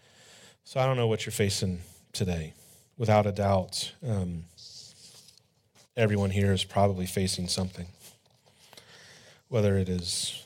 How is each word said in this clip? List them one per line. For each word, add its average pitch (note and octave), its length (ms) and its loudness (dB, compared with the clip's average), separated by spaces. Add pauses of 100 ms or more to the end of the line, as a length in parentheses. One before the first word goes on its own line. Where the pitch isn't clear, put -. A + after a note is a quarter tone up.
(640)
So - 160 -4
I C3 60 4
don't C3 120 2
know A#2+ 100 2
what A2 180 -2
you're A2 60 -6
facing G2 480 0 (340)
today. E2+ 400 -4 (440)
Without G#2+ 280 4
a G#2 60 0
doubt, G2 640 0 (140)
um, F2+ 360 -4 (1500)
everyone G#2 320 2
here G2 240 4
is F#2 100 0
probably G2 420 2
facing F#2 420 -2
something. F#2 400 -4 (1600)
Whether G#2 300 2
it F#2 120 0
is - 560 -4